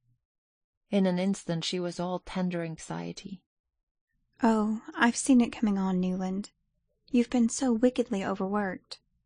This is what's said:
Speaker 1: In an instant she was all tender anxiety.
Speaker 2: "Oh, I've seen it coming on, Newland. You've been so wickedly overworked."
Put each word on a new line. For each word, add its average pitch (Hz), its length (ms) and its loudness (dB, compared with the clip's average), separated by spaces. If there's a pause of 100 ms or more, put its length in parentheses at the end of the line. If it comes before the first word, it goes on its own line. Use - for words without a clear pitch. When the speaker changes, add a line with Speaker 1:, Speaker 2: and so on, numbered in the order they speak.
(920)
Speaker 1:
In 196 160 4
an 180 120 2
instant 180 460 -2
she 185 160 -2
was 175 180 -4
all 180 220 -4
tender 180 420 -4
anxiety. 170 800 -10 (1000)
Speaker 2:
"Oh, 220 400 2 (120)
I've 240 220 2
seen 254 240 4
it 240 120 2
coming 202 260 0
on, 190 220 0
Newland. 185 500 -4 (600)
You've 240 200 2
been 233 180 4
so 254 240 0
wickedly 233 520 2
overworked." 196 760 -4 (260)